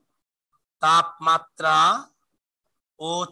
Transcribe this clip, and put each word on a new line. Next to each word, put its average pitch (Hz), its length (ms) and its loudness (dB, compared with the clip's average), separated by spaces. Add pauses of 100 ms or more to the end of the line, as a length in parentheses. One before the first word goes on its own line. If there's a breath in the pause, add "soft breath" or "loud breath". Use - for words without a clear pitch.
(800)
তাপমাত্রা 165 1300 0 (880)
ও 170 340 -6